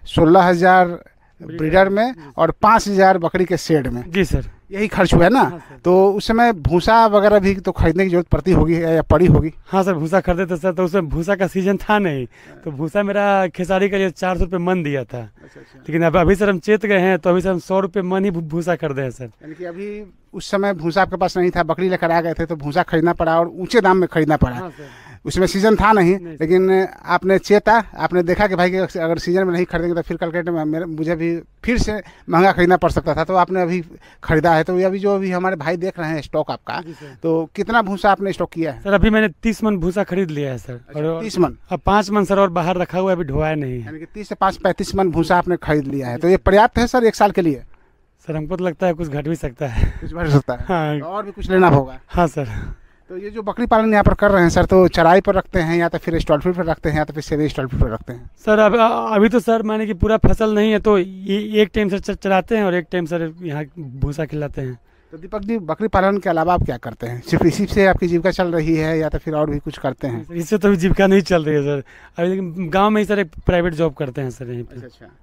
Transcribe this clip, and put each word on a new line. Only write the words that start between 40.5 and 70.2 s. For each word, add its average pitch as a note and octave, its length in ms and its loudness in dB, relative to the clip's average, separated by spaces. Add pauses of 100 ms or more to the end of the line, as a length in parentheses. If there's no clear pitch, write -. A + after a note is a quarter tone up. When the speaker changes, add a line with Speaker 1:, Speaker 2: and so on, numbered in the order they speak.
Speaker 2:
है B2 60 -10
सर। B2 160 -16
Speaker 1:
अच्छा, C#3+ 280 -12
Speaker 2:
और E3 220 -4
Speaker 1:
तीस F#3 160 -6
मन? C3+ 180 0 (140)
Speaker 2:
अब F3+ 80 -4
पाँच G3 320 0
मन G#3 120 2
सर G3 160 0
और G3 100 2
बाहर F3 280 -2
रखा F3+ 220 -4
हुआ F#3+ 120 0
है, F#3 40 0
अभी E3+ 100 -4
ढोया D3+ 300 -2
नहीं B2+ 240 -6
है। A2+ 60 -10
Speaker 1:
यानी D3+ 140 -14
कि E3 60 -16
तीस G#3 240 -16
से G3+ 60 -8
पाँच, F#3+ 220 -2
पैंतीस F#3 380 -2
मन F#3+ 160 2
भूसा E3 260 2
आपने F3 200 0
खरीद D3+ 260 -2
लिया C3+ 240 -8
है, A#2+ 100 -6
तो E3+ 120 0
ये F#3 80 4
पर्याप्त G3+ 400 4
है A#3 100 2
सर B3 160 0
एक A3 120 2
साल G#3 160 2
के F#3+ 100 0
लिए? C#3+ 220 -2 (640)
Speaker 2:
सर, D#3 80 -8
हमको D#3 200 -8
तो F3+ 100 -4
लगता F3+ 220 -2
है F3 60 0
कुछ D#3+ 140 -6
घट C#3+ 200 -6
भी E3 80 -2
सकता C#3+ 320 -8
है। A2 340 0
Speaker 1:
कुछ D3+ 120 -10
घट E3+ 140 -6
सकता C#3+ 260 2
है? B2 120 -8
Speaker 2:
हाँ। D#3 340 -2
Speaker 1:
और F#3 240 -8
भी G3+ 80 -12
कुछ F#3+ 180 -8
लेना F#3 180 4
होगा? C3 400 2
Speaker 2:
हाँ F3 200 0
सर। C3+ 460 -8 (360)
Speaker 1:
तो F#3 80 -12
ये G3+ 120 -12
जो G#3+ 120 -10
बकरी G#3 240 -6
पालन A3 260 2
यहाँ G#3 120 4
पर G3 100 4
कर G3+ 180 4
रहे F#3+ 100 4
हैं E3+ 80 6
सर, F3 160 4
तो F#3 220 6
चराई E3+ 340 4
पर G3 140 0
रखते F#3+ 240 -2
हैं E3 180 0
या E3+ 120 0
तो E3+ 80 -4
फिर D#3+ 220 -4
स्टॉल D3+ 200 2
फीड F3 140 -2
पर F3 120 -4
रखते D#3+ 240 -4
हैं D3+ 80 0
या D3+ 60 0
तो D3 100 -8
फिर D3+ 100 -8
सेमी D3 260 -2
स्टॉल C3 180 -6
फीड B2 120 -4
पर B2 100 2
रखते A2 240 -8
हैं? B2 160 -16 (160)
Speaker 2:
सर, G#3+ 140 4
अब, G#3+ 160 4 (380)
अभी G#3 160 4
तो A3+ 100 2
सर A3+ 240 0
माने G#3+ 220 -2
कि G#3+ 80 -4
पूरा G#3+ 240 2
फसल G#3+ 380 2
नहीं G#3+ 160 2
है, G#3 80 2
तो G#3 180 2
ये G3 640 -2
एक G#3+ 120 2
टाइम G#3 160 -2
सर G3 100 -4
च-, G3+ 120 -6
चराते F#3+ 460 -2
हैं G#3+ 60 0
और F3+ 120 0
एक F3 160 -2
टाइम F3+ 140 -4
सर E3 360 -6
यहाँ D3+ 220 -8 (160)
भूसा C#3+ 460 -6
खिलाते C#3+ 360 -8
हैं। B2+ 180 -10 (320)
Speaker 1:
तो D#3+ 60 -18
दीपक F#3+ 240 -10
जी, A3 160 -4
बकरी E3 300 -4
पालन G3 300 2
के F#3+ 120 -2
अलावा E3 240 2
आप E3+ 100 0
क्या B2 140 -4
करते A#2 300 -12
हैं? A#2+ 140 -10
सिर्फ - 240 0
इसी F#3+ 200 2
से G3 200 2
आपकी F#3 220 2
जीविका F3 240 0
चल F3+ 160 -2
रही E3 280 0
है D#3 240 -2
या D#3 100 -2
तो D#3 80 -4
फिर D#3 160 -6
और D3+ 160 0
भी D3 100 -4
कुछ - 180 -10
करते C#3 300 -6
हैं? C#3+ 260 -8